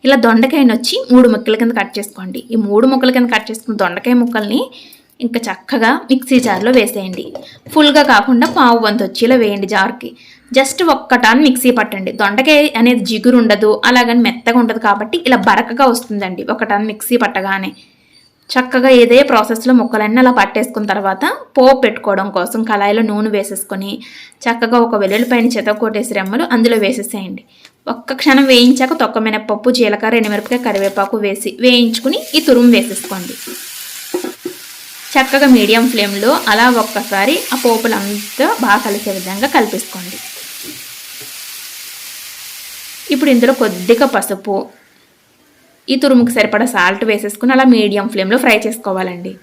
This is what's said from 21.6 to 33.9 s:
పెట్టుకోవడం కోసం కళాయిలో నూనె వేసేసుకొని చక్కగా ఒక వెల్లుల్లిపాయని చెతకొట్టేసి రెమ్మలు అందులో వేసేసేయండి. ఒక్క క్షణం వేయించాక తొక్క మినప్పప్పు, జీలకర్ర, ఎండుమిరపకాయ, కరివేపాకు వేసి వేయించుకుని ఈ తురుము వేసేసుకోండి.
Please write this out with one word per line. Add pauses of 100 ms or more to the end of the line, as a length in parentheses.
పెట్టుకోవడం
కోసం
కళాయిలో
నూనె
వేసేసుకొని (400)
చక్కగా
ఒక
వెల్లుల్లిపాయని
చెతకొట్టేసి
రెమ్మలు
అందులో
వేసేసేయండి. (440)
ఒక్క
క్షణం
వేయించాక
తొక్క
మినప్పప్పు,
జీలకర్ర,
ఎండుమిరపకాయ,
కరివేపాకు
వేసి
వేయించుకుని (160)
ఈ
తురుము
వేసేసుకోండి. (1800)